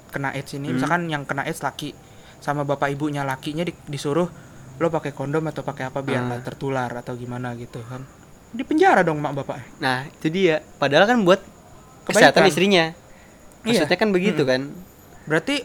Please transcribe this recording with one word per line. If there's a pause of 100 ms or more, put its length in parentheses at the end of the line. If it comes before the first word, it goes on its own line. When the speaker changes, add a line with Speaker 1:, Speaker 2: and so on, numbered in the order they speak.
Speaker 1:
kena
aids
ini.
Speaker 2:
Hmm.
Speaker 1:
Misalkan
yang
kena
aids
laki, (440)
sama
bapak
ibunya
lakinya
di-,
disuruh, (480)
"Lo
pakai
kondom
atau
pakai
apa
biar
Speaker 2:
Ah.
Speaker 1:
nggak
tertular,"
atau
gimana
gitu
kan. (460)
Di
penjara
dong
mak
bapaknya. (120)
Speaker 2:
Nah, (100)
itu
dia. (100)
Padahal
kan
buat (640)
kesehatan
Speaker 1:
Kebaikan.
Speaker 2:
istrinya. (760)
Speaker 1:
Iya.
Speaker 2:
Maksudnya
kan
begitu,
Speaker 1:
Mm-mm.
Speaker 2:
kan. (640)
Speaker 1:
Berarti